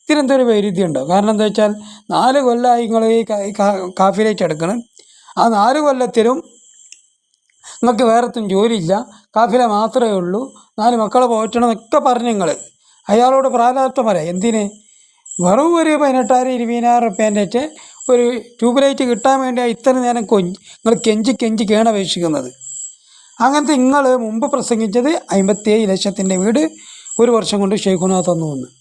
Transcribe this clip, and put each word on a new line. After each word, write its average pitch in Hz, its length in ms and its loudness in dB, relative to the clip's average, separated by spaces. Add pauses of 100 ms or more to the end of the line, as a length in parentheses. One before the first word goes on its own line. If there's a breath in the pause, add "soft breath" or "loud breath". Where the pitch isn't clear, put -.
ഇതിനെന്തൊരു 269 400 2
വൈരുദ്ധ്യം 202 400 0
ഉണ്ടോ? 139 220 -4
കാരണം 202 240 2
എന്താ 214 140 0
വെച്ചാൽ, 208 240 0 (420 loud breath)
നാല് 254 320 2
കൊല്ലമായി 240 400 2
നിങ്ങൾ 220 240 0
ഈ 226 180 2
ക-, 208 220 -4
ഈ - 80 -10
കാ-, 202 200 2 (200)
കാഫിലേക്ക് 196 480 0
എടുക്കണം. 165 320 -2 (640 loud breath)
ആ - 20 4 (140)
നാല് 247 220 2
കൊല്ലത്തിലും 254 580 0 (1400 loud breath)
നിങ്ങൾക്ക് 240 340 2
വേറെത്തും 233 400 0
ജോലിയില്ല, 190 440 0 (420 loud breath)
കാഫില 233 280 2 (120)
മാത്രമേ 220 460 0
ഉള്ളൂ, 185 200 -4 (380 soft breath)
നാല് 240 220 2
മക്കളെ 247 320 2
പോറ്റണം 226 340 0
എന്നൊക്കെ 233 400 -2
പറഞ്ഞ് 240 240 0
നിങ്ങൾ 190 180 -2 (580 soft breath)
അയാളോട് 262 480 2
പ്രാരാബ്ദം 254 540 0
പറയാം. 170 240 -2
എന്തിന്? 214 300 -2 (640 soft breath)
വെറും 220 440 2 (100)
ഒരു 311 200 2
പതിനെട്ടായിരം 262 560 0
ഇരുപതിനായിരം 233 480 0
റുപ്യേൻ്റെ 214 580 -2 (480 loud breath)
ഒരു 240 140 4 (300)
ട്യൂബ് 247 280 0
ലൈറ്റ് 277 280 0
കിട്ടാൻ 262 320 2
വേണ്ടി 247 320 -2
ഇത്ര 262 240 2
നേരം 240 340 -2
കൊഞ്ച്-, 190 260 0 (160 loud breath)
നിങ്ങൾ 226 200 0 (120)
കെഞ്ചി 220 260 0 (100)
കെഞ്ചി 220 280 -2
കേണപേക്ഷിക്കുന്നത്. 175 800 0 (880 soft breath)
അങ്ങനത്തെ 285 380 2
നിങ്ങൾ 269 260 2 (220)
മുമ്പ് 226 260 -4
പ്രസംഗിച്ചത് 240 600 -2 (240)
അമ്പത്തിയേഴ് 208 560 2
ലക്ഷത്തിൻ്റെ 190 460 -2
വീട് 220 240 0 (600 loud breath)
ഒരു 240 100 4
വർഷം 208 300 0
കൊണ്ട് 196 220 0
ഷെയ്ഖുന 185 380 0
തന്നു 165 340 -2
എന്ന്. 127 120 -10 (140)